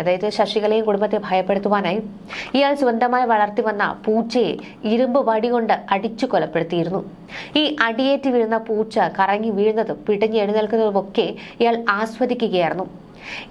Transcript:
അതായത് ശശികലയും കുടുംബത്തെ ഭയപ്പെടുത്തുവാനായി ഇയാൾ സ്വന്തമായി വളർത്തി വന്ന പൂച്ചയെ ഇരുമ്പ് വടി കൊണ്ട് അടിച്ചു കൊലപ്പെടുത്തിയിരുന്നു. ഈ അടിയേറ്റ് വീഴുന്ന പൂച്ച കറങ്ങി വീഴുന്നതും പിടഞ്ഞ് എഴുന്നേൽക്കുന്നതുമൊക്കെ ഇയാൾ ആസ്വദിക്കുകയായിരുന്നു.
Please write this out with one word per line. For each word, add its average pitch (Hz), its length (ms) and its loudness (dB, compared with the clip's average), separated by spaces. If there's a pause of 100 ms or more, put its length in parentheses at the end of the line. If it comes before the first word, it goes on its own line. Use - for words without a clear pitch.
അതായത് 180 340 0
ശശികലയും 214 520 2
കുടുംബത്തെ 208 380 0
ഭയപ്പെടുത്തുവാനായി 196 720 0 (600)
ഇയാൾ 277 240 4
സ്വന്തമായി 247 500 2
വളർത്തി 208 360 2
വന്ന 208 160 0 (220)
പൂച്ചയെ 226 480 2 (380)
ഇരുമ്പ് 247 280 2 (100)
വടി 220 240 2
കൊണ്ട് 226 200 2 (220)
അടിച്ചു 220 380 -4
കൊലപ്പെടുത്തിയിരുന്നു. 165 680 0 (600)
ഈ - 20 2 (240)
അടിയേറ്റ് 269 480 0
വീഴുന്ന 226 240 2 (100)
പൂച്ച 220 280 -2 (200)
കറങ്ങി 202 400 2
വീഴുന്നതും 214 500 0
പിടഞ്ഞ് 214 360 2
എഴുന്നേൽക്കുന്നതുമൊക്കെ 208 840 0 (360)
ഇയാൾ 233 140 2 (200)
ആസ്വദിക്കുകയായിരുന്നു. 202 920 0 (640)